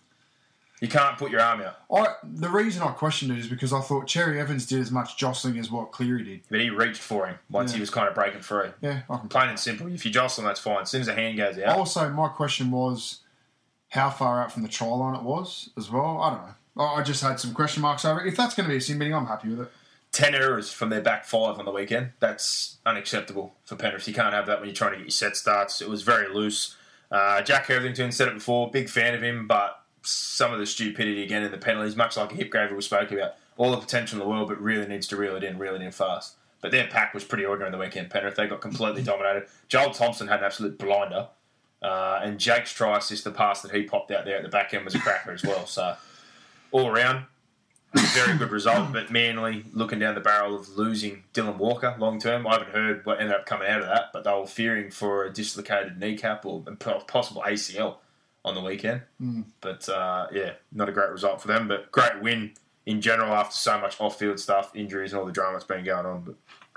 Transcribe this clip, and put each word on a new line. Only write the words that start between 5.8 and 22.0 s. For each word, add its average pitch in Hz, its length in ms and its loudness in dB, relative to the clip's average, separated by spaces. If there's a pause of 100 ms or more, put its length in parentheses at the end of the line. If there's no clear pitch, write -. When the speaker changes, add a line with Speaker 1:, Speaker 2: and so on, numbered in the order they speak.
Speaker 2:
Cleary 123 320 0
did. 95 160 -12 (100)
Speaker 1:
But 107 100 0
he 117 100 2
reached 107 300 0
for 98 260 -2
him 90 100 -8 (140)
once 123 200 0
Speaker 2:
Yeah. 117 60 -4
Speaker 1:
he 110 40 -2
was 101 100 -4
kind 117 180 2
of 117 60 -2
breaking 101 260 0
free. 95 300 -2 (100)
Speaker 2:
Yeah, 139 280 -2
I 123 100 -4
can 110 100 -10
Speaker 1:
Plain 127 220 4
and 107 80 -6
simple. 117 280 -4
If 175 180 -8
you 113 60 -2
jostle 127 320 2
him, 104 60 0
that's 98 120 -2
fine. 101 220 0
As - 80 -6
soon 127 120 0
as 113 60 -2
a 107 60 -2
hand 113 240 -2
goes 101 200 0
out. 170 200 4
Speaker 2:
Also, 165 320 2
my 151 180 2
question 135 420 -2
was 127 500 -2 (720)
how 135 200 2
far 123 320 2
out 117 100 -4
from 117 100 -4
the 107 60 -4
try 117 200 -4
line 127 260 0
it 117 80 -6
was 160 560 -4
as 104 120 -10
well. 151 300 0
I 156 100 4
don't 113 160 -6
know. - 380 -6
I, 147 160 0
I - 20 0
just 135 200 -2
had 131 180 0
some 117 140 -6
question 151 280 0
marks 147 220 2
over 160 160 2
it. 180 80 -4
If - 80 -2
that's 247 180 2
gonna 180 140 0
be 139 80 2
a 127 40 0
sin 147 180 -2
binning, 147 160 0
I'm 139 120 0
happy 110 220 -6
with 117 120 -4
it. 120 120 -10 (400)
Speaker 1:
Ten 143 220 4
errors 131 380 2
from 110 180 -2
their 107 100 0
back - 240 0
five 110 340 2
on 98 60 -10
the 101 60 -6
weekend. 113 400 -2 (100)